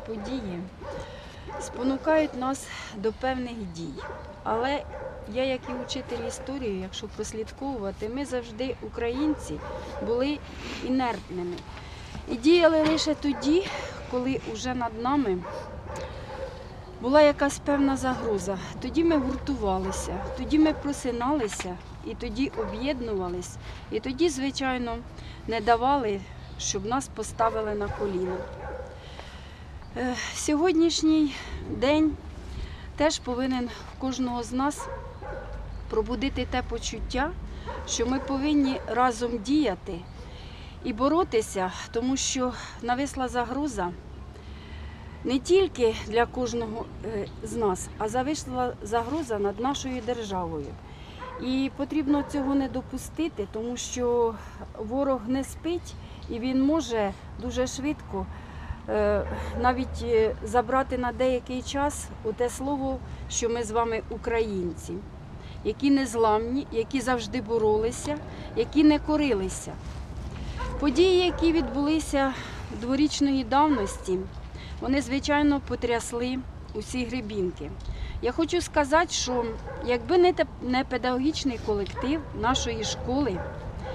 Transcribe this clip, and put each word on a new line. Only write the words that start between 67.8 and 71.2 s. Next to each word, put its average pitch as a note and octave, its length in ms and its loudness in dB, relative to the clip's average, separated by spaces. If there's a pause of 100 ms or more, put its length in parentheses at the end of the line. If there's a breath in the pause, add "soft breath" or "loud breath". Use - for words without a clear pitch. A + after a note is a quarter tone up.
які C4 280 4
не D4+ 160 10
корилися. C4 720 2 (1080 loud breath)
Події, F4+ 460 6